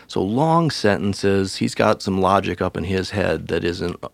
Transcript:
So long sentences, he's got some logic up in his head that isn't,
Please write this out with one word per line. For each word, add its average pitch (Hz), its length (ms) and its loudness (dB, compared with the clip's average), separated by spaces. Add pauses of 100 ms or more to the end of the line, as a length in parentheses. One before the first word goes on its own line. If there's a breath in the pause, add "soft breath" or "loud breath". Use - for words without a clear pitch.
So 98 140 -2
long 151 500 2
sentences, 98 840 0
he's 117 180 -2
got 107 280 2
some 95 180 -2
logic 95 420 2
up 92 140 -2
in 90 80 -4
his 92 280 -2
head 90 360 -2
that 87 160 -2
isn't, 87 320 -4 (180)